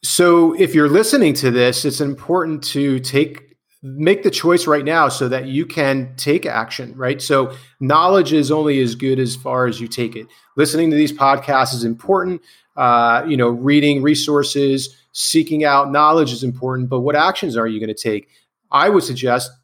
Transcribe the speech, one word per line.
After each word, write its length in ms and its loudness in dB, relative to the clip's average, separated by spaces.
So 500 4
if 220 2
you're 140 4
listening 460 4
to 140 0
this, 340 0
it's 180 -4
important 640 -4
to 340 -2
take, 580 -4
make 400 0
the 80 2
choice 380 0
right 180 2
now 240 2
so 200 -4
that 180 -4
you 180 -2
can 500 -4
take 300 -2
action, 500 -8
right? 260 -4
So 340 -2
knowledge 520 2
is 200 2
only 300 0
as 120 0
good 260 -2
as 160 -2
far 300 -2
as 160 -4
you 60 -10
take 280 -6
it. 120 -16
Listening 340 2
to 40 2
these 160 2
podcasts 600 0
is 100 -6
important. 580 -2
Uh, 500 2
you 80 -2
know, 140 2
reading 540 2
resources, 920 0
seeking 500 -2
out 280 2
knowledge 400 2
is 120 -8
important, 460 -6
but 100 -2
what 160 -2
actions 420 0
are 100 0
you 120 -4
gonna 140 -6
take? 340 -6
I 180 4
would 140 2
suggest 460 -2